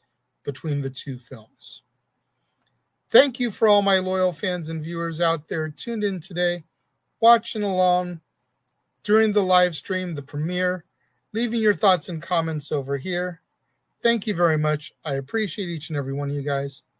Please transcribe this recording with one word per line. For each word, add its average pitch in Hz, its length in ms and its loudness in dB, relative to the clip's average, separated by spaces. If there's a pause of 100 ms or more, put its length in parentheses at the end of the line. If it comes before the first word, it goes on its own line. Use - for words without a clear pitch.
(440)
between 143 360 -4
the 135 100 -4
two 131 280 -8
films. - 640 -16 (1300)
Thank 269 280 6
you 247 120 -2
for 214 180 2
all 208 140 6
my 190 160 2
loyal 185 340 0
fans 180 380 -4
and 160 120 -4
viewers 170 380 -4
out 165 260 0
there 160 220 -4
tuned 220 360 -6
in 190 160 -4
today, 175 440 -4 (560)
watching 226 420 4
along 180 600 2 (800)
during 214 280 4
the 202 120 2
live 180 340 4
stream, 185 380 -4
the 139 80 -6
premiere, 180 640 -4 (480)
leaving 226 260 0
your 214 140 4
thoughts 185 340 2
and 160 140 -8
comments 160 500 -2
over 139 240 -2
here. 180 460 -6 (600)
Thank 233 240 0
you 208 80 -2
very 165 240 4
much. 151 340 0 (140)
I 143 80 -2
appreciate 185 560 -4
each 160 180 -8
and 156 80 -4
every 135 160 -4
one 143 160 -4
of 143 80 -4
you 139 60 -4
guys. 139 400 -4 (180)